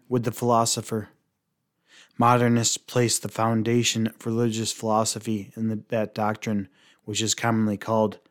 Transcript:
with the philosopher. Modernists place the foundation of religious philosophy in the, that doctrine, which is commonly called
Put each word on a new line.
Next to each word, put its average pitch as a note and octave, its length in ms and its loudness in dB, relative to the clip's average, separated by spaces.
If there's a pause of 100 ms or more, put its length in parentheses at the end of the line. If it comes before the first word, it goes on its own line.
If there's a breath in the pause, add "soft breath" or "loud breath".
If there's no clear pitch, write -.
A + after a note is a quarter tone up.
with B2 140 0
the A#2+ 80 -4
philosopher. A2+ 800 0 (1080 soft breath)
Modernists A#2+ 600 4
place A#2+ 400 0
the - 100 -10
foundation A2+ 800 0
of - 180 -14
religious A2+ 460 -2
philosophy G#2+ 840 -2
in A2+ 140 -4
the, G#2+ 200 -6
that A2 240 -2
doctrine, G#2 540 -4 (380 soft breath)
which G#2+ 160 -6
is G#2+ 120 0
commonly A2 440 0
called A2 420 0 (120)